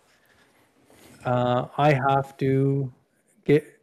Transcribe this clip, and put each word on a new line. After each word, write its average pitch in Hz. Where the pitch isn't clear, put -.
Uh, 123
I 147
have 135
to 135
get 147